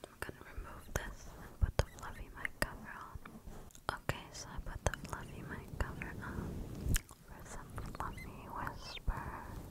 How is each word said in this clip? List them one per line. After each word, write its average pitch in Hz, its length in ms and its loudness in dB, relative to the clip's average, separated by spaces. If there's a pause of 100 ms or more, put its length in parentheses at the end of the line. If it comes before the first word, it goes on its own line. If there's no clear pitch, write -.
I'm - 160 -14
gonna - 220 -4 (100)
remove - 420 -4
this - 240 4 (220)
and - 200 -8
put - 180 10
the - 60 8 (120)
fluffy - 400 -4
mic - 140 2 (100)
cover - 320 0
on. - 260 -6 (760)
Okay, - 360 2
so - 200 -6
I - 60 -2 (120)
put - 140 -4
the - 100 6 (140)
fluffy - 400 -4
mic - 200 -4 (100)
cover - 420 2
on - 760 2 (320)
for - 220 -10
some - 220 -6 (240)
fluffy - 580 -2
whispers. - 1160 0